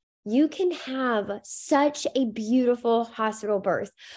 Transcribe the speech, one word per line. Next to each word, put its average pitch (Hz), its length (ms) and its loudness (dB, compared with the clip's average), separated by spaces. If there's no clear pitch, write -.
you 262 240 2
can 359 220 0
have 254 600 -2
such - 640 0
a 262 100 2
beautiful 233 800 2
hospital 214 540 -2
birth. 185 320 -2